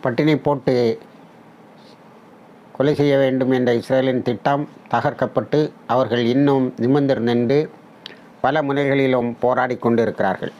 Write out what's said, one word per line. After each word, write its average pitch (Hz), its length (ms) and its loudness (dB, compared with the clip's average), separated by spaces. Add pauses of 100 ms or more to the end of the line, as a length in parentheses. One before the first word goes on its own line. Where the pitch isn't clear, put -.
பட்டினி 147 360 2
போட்டு 127 600 0 (1700)
கொலை 139 240 0
செய்ய 143 220 2
வேண்டும் 131 340 0
என்ற 123 220 2
இஸ்ரேலின் 131 480 0
திட்டம் 143 480 -2 (220)
தகர்க்கப்பட்டு, 131 800 -2 (160)
அவர்கள் 120 380 0
இன்னும் 131 520 2
நிமிர்ந்து 135 420 0
நின்று 120 500 0 (720)
பல 143 200 0
முனைகளிலும் 135 800 0
போராடி 123 380 0
கொண்டிருக்கிறார்கள். 110 840 -2